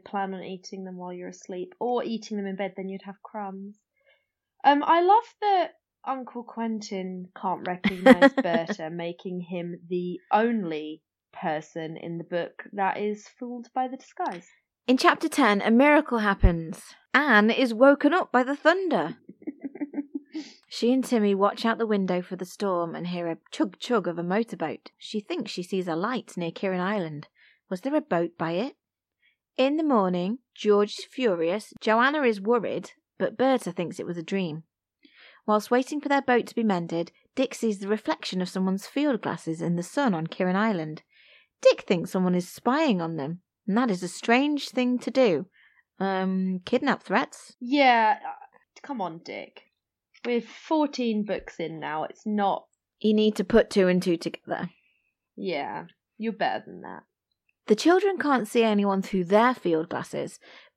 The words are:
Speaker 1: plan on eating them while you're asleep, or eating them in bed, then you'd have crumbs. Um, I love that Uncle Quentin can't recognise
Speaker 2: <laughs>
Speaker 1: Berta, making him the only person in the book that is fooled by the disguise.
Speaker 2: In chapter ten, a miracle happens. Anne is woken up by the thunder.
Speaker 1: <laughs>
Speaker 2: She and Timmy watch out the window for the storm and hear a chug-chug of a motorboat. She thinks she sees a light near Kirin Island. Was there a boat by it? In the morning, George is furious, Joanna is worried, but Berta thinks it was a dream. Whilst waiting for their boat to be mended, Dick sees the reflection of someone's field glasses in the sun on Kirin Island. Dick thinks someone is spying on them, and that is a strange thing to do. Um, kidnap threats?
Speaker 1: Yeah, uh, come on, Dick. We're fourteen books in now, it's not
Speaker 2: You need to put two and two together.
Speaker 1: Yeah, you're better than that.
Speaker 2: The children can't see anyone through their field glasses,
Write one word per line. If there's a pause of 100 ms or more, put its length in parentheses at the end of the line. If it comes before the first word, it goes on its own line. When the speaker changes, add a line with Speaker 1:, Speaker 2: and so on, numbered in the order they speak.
Speaker 1:
plan
on
eating
them
while
you're
asleep,
or
eating
them
in
bed,
then
you'd
have
crumbs. (840)
Um,
I
love (180)
that (360)
Uncle
Quentin (100)
can't
recognise
Speaker 2:
<laughs>
Speaker 1:
Berta,
making
him (100)
the (120)
only (320)
person
in
the
book (100)
that
is (120)
fooled
by
the
disguise. (420)
Speaker 2:
In
chapter
ten,
a
miracle
happens. (320)
Anne
is
woken
up
by
the
thunder.
Speaker 1:
<laughs> (1400)
Speaker 2:
She
and
Timmy
watch
out
the
window
for
the
storm
and
hear
a (140)
chug-chug
of
a
motorboat.
She
thinks
she
sees
a
light
near
Kirin
Island. (400)
Was
there
a
boat
by
it? (800)
In
the
morning, (140)
George (100)
is
furious,
Joanna
is
worried, (260)
but
Berta
thinks
it
was
a
dream. (840)
Whilst
waiting
for
their
boat
to
be
mended, (220)
Dick
sees
the
reflection
of
someone's
field
glasses
in
the
sun
on
Kirin
Island. (580)
Dick
thinks
someone
is
spying
on
them, (260)
and
that
is
a
strange
thing
to
do. (520)
Um,
kidnap
threats?
Speaker 1:
Yeah,
uh,
come
on,
Dick. (640)
We're
fourteen
books
in
now,
it's
not (340)
Speaker 2:
You
need
to
put
two
and
two
together. (640)
Speaker 1:
Yeah, (320)
you're
better
than
that. (640)
Speaker 2:
The
children
can't
see
anyone
through
their
field
glasses, (360)